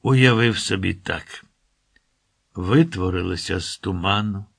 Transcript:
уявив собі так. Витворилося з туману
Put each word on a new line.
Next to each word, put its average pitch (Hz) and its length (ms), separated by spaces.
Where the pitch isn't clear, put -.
уявив 120 560
собі 95 360
так. - 500
Витворилося 92 1040
з - 180
туману 98 680